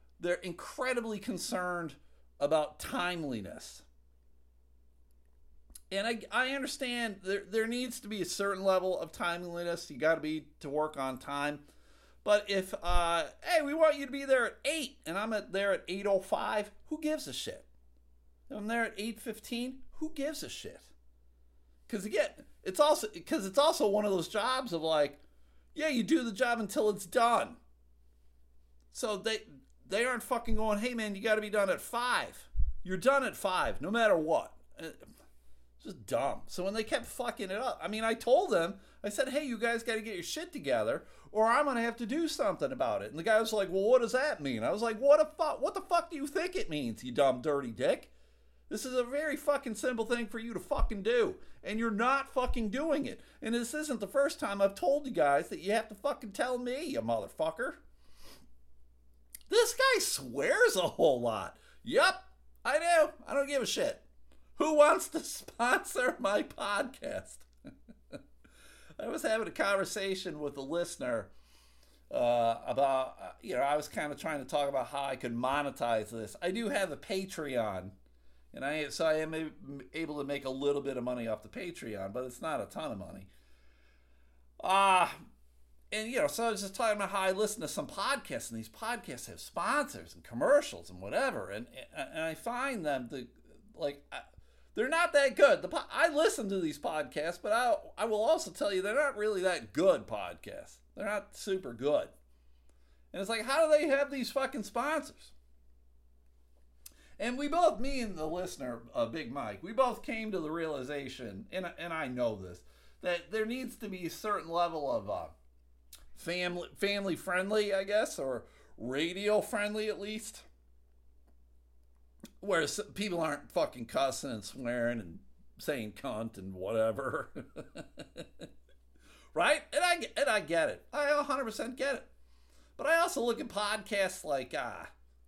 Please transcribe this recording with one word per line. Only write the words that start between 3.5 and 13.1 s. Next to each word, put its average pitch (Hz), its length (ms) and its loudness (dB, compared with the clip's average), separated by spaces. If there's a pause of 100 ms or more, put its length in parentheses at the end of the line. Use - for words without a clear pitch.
And 196 160 -2
I, 233 140 -2 (100)
I 247 240 2
understand 240 680 -4
there, 196 240 -2
there 220 200 0
needs 247 320 -4
to - 80 -14
be 208 140 -6
a 170 40 -2
certain 196 380 -2
level 185 360 2
of 165 120 -6
timeliness. 175 800 -4
You 139 60 -12
gotta 156 240 2
be 156 260 -4 (140)
to 151 80 -8
work 151 280 -2
on 131 200 -4
time. 143 420 -4 (640)
But 208 260 4
if, 190 320 -2
uh, 170 440 4 (160)